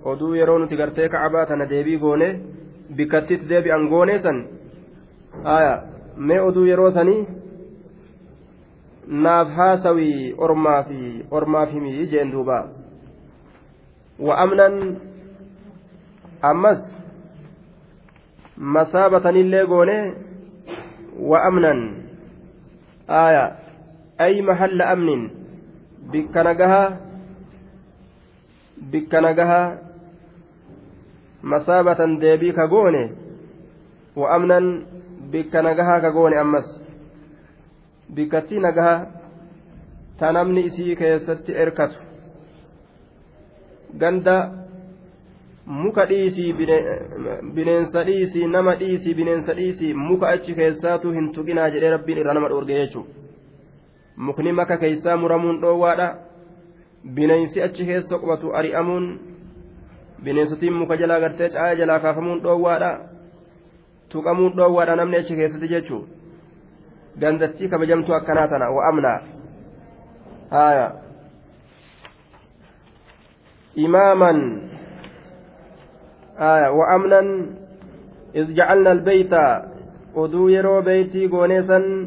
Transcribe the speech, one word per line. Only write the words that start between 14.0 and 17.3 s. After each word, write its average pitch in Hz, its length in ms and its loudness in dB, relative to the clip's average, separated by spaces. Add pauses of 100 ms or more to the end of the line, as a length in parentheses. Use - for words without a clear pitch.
wa 147 260 0
amnan 196 320 2 (1700)
ammas 190 320 2 (1700)